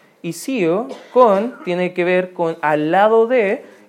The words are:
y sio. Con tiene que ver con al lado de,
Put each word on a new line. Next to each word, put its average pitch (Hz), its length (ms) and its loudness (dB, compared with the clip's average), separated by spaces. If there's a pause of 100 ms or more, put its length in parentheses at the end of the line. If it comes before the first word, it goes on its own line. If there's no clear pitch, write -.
(200)
y 170 120 -10
sio. 208 560 -4 (240)
Con 233 520 2
tiene 180 300 -4
que 180 100 -2
ver 180 280 0
con 165 300 -4
al 151 280 0
lado 220 360 4
de, 233 380 -2 (240)